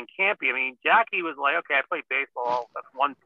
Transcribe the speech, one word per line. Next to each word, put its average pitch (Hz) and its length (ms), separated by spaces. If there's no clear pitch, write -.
and 120 80
Campy. 190 400
I 127 80
mean, 131 240
Jackie 196 400
was 160 160
like, 139 240
"Okay, 147 160
I 135 80
played 156 240
baseball. 123 640
That's - 240
one 139 160